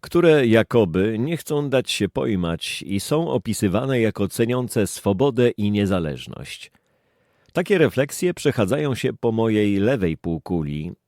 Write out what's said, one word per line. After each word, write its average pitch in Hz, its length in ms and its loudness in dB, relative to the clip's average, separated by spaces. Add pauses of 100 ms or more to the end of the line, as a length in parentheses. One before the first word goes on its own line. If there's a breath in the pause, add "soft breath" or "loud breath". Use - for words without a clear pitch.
które 156 460 4
jakoby 107 720 4
nie 151 180 -2
chcą 147 320 -4
dać 127 220 0
się 196 180 -2
pojmać 90 760 -4
i 98 120 -2
są 160 300 -2
opisywane 120 680 -2
jako 104 280 0
ceniące 120 600 -2
swobodę 120 640 0
i 104 220 -2
niezależność. 90 1000 -4 (840)
Takie 185 240 2
refleksje 151 560 2
przechadzają 131 640 0
się 123 180 -2
po 117 180 -2
mojej 107 460 2
lewej 98 400 0
półkuli 80 760 -4 (160)